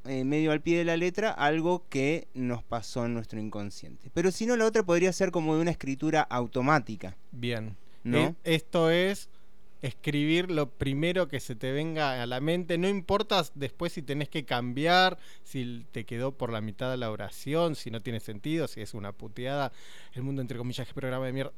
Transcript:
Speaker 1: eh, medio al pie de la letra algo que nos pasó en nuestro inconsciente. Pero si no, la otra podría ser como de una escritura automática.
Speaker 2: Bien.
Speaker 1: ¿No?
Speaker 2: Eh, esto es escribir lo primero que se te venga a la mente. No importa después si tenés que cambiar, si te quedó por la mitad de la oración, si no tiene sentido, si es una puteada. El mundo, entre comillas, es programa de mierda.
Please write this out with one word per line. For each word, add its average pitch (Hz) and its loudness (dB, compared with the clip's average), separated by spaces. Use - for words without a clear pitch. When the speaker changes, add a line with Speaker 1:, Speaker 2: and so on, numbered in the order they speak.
Speaker 1:
eh, 131 -2
medio 151 4
al 151 2
pie 170 4
de 170 2
la 165 2
letra 180 2
algo 160 2
que 143 0
nos 123 -2
pasó 117 -2
en 120 0
nuestro 107 -4
inconsciente. 107 -8
Pero 170 4
si 202 0
no, 247 4
la 226 6
otra 220 4
podría 175 6
ser 185 2
como 160 2
de 156 4
una 170 4
escritura 151 2
automática. 123 2
Speaker 2:
Bien. 117 -4
Speaker 1:
¿No? 120 4
Speaker 2:
Eh, 156 2
esto 165 4
es 185 2
escribir 151 2
lo 151 2
primero 156 2
que 147 -4
se 127 -6
te 131 -2
venga 147 0
a - 0
la 123 -2
mente. 170 2
No 175 2
importa 202 2
después 143 -4
si 175 -6
tenés 139 -2
que 151 -4
cambiar, 151 4
si 120 -6
te 113 -6
quedó 123 -2
por 123 -4
la 110 -2
mitad 107 -4
de 131 0
la 120 -2
oración, 143 -2
si - -8
no 113 -4
tiene 113 -4
sentido, 147 -2
si - -8
es 107 -8
una 101 -6
puteada. 127 -4
El 123 -6
mundo, 135 -2
entre 120 -6
comillas, 120 -4
es - -10
programa 131 -2
de 127 -4
mierda. 135 -4